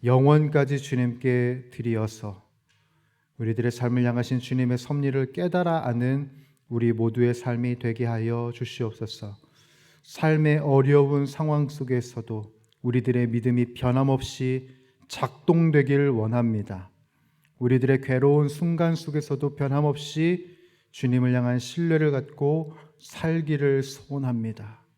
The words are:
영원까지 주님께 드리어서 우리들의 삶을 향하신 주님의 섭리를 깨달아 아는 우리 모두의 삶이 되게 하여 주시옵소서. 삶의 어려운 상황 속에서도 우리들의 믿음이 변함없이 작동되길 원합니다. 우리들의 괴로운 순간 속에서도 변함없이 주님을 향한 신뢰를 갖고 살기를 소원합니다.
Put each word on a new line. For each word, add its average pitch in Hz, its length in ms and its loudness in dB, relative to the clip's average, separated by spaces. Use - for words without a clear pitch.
영원까지 143 760 4
주님께 123 920 -2
드리어서 107 720 -6
우리들의 117 340 -2
삶을 123 320 0
향하신 120 360 0
주님의 123 380 -2
섭리를 135 540 -2
깨달아 170 540 -2
아는 127 440 -2
우리 117 240 0
모두의 113 420 2
삶이 120 460 -4
되게 117 260 -4
하여 117 480 -4
주시옵소서. 110 840 -10
삶의 156 560 2
어려운 143 680 4
상황 147 440 -2
속에서도 123 840 -6
우리들의 123 460 0
믿음이 120 480 0
변함없이 131 920 0
작동되길 143 1040 2
원합니다. 110 800 -2
우리들의 127 420 2
괴로운 139 480 2
순간 165 460 0
속에서도 151 600 -6
변함없이 147 1000 -2
주님을 127 420 0
향한 123 260 0
신뢰를 156 520 0
갖고 151 640 -4
살기를 147 840 -2
소원합니다. 117 1000 -6